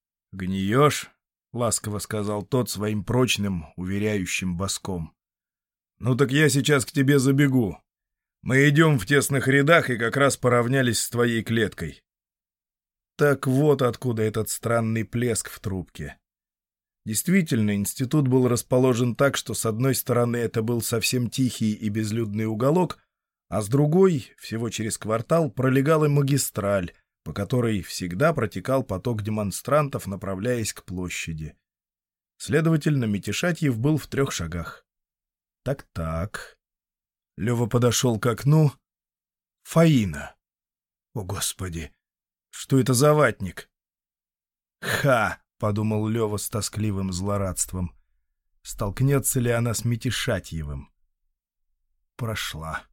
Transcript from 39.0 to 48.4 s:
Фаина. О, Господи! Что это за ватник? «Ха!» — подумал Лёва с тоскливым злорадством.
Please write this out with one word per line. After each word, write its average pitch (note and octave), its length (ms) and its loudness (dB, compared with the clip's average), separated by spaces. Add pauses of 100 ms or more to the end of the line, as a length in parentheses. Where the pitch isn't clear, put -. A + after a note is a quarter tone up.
Фаина. A2+ 720 2 (800)
О, G#2+ 80 -8
Господи! F2 680 -8 (600)
Что - 280 0
это B2+ 140 2
за D3+ 220 6
ватник? A2 560 -2 (1080)
«Ха!» — A2+ 600 0 (160)
подумал G#2+ 500 0
Лёва G#2+ 300 0
с - 100 -8
тоскливым G2 640 -4
злорадством. F#2 840 -4 (640)